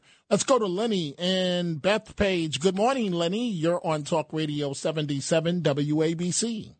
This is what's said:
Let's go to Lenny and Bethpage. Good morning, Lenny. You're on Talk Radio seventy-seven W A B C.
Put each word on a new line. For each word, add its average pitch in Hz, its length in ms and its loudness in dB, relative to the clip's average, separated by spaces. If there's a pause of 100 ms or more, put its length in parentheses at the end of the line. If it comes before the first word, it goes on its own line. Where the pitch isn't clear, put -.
(320)
Let's 202 120 4
go 269 140 4
to 220 80 2
Lenny 185 540 -2
and 180 600 0
Bethpage. 185 800 0
Good 180 160 2
morning, 226 360 2
Lenny. 175 380 0
You're 175 360 0
on 156 180 0
Talk 151 280 -2
Radio 147 420 -2
seventy-seven 160 880 0
W 147 420 2
A 160 120 2
B 175 160 -2
C. 208 480 -4